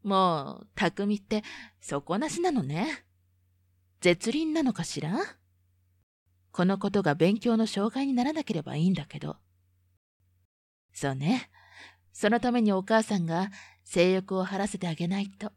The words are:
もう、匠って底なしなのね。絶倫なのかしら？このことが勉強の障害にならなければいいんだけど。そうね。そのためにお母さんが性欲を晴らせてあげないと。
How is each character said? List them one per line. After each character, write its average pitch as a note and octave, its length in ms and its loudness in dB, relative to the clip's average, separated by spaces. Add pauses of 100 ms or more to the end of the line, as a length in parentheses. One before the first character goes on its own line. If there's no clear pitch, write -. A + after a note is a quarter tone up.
も E3+ 580 2
う、 - 140 -20
匠 G#3 400 0
っ G3+ 40 -8
て G#3+ 240 -4 (380)
底 D#3+ 380 -4
な D4+ 100 -2
し D#4 120 -4
な F4+ 100 2
の B3 100 0
ね。 E3 440 -4 (960)
絶 F3+ 300 2
倫 D#4 220 -2
な D#4+ 80 0
の B3+ 120 2
か E3+ 100 -6
し - 180 -6
ら？ E3+ 160 -2 (1300)
こ F3+ 140 2
の G3 120 2
こ G3 140 -4
と G3+ 100 2
が D3 140 2
勉 G3 240 4
強 A3+ 180 2
の A3 80 2
障 G#3 260 -2
害 C#4 140 -4
に C4+ 80 -2
な B3 100 2
ら D4+ 100 0
な D#4 100 -4
け G#3+ 100 -6
れ E3 80 -2
ば C3 140 -8
い D3+ 80 2
い F#3+ 60 4
ん F#3+ 40 4
だ D3+ 120 -2
け - 120 -14
ど。 D3 200 -10 (1600)
そ C#3 180 -2
う C3+ 40 -4
ね。 F#3 340 0 (640)
そ G#3+ 160 2
の A#3 100 4
た B3 120 0
め A#3+ 100 2
に G#3 100 4
お F#3+ 120 0
母 A3 180 4
さ G#3 160 -2
ん E3+ 80 0
が F3 240 -2 (340)
性 F3 280 4
欲 F#3+ 260 0
を F#3 60 0
晴 F#3+ 160 -4
ら G3+ 80 -2
せ F#3 100 -8
て F3+ 100 -4
あ E3 60 -2
げ E3+ 140 -4
な G3 140 -2
い G3+ 80 -6
と。 G#3 280 -12